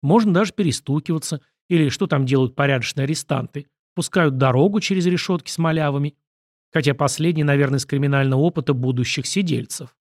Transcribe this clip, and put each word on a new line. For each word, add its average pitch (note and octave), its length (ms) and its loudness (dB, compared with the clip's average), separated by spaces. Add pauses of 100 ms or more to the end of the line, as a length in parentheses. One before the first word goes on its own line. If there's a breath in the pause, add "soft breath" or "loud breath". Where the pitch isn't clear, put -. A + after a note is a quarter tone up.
Можно G3+ 320 2
даже F#3+ 200 0
перестукиваться. D#3 880 -4 (260 soft breath)
Или D#3 220 2
что F#3 180 -4
там C3+ 180 0
делают C3 300 2
порядочные C#3 480 -2
арестанты? C#3 640 -6 (260)
Пускают D#3+ 440 0
дорогу C3+ 420 4
через F#3 260 -2
решётки F3+ 460 -2
с - 60 -8
малявами. D3+ 580 0 (560)
Хотя C#3+ 220 2
последний, D#3 500 0
наверное, C#3+ 360 2
из C3+ 60 -6
криминального C#3 540 0
опыта D3+ 340 0
будущих B2+ 520 -2
сидельцев. E3 760 -4